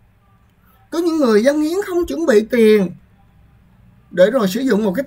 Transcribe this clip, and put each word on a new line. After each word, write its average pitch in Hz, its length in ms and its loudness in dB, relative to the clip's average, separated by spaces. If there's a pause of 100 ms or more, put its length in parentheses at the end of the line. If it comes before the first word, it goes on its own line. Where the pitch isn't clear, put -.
(920)
Có 302 80 -8
những 339 180 -2
người 226 280 2
dâng 294 180 0
hiến 330 240 -2
không 349 200 -4
chuẩn 320 200 -6
bị 220 240 4
tiền, 214 400 2 (1200)
để 185 200 2
rồi 233 180 -2
sử 208 120 -6
dụng 220 240 -2
một 190 120 -2
cái 269 100 -4